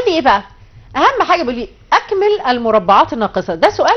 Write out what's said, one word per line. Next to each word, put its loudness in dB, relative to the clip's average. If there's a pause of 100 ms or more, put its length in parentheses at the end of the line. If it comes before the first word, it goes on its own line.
لي 0
ايه 0
بقى؟ 2 (520)
اهم 0
حاجة 0
بيقول -4
لي -10 (240)
اكمل 0
المربعات 2
الناقصة. -4
ده 2
سؤال 0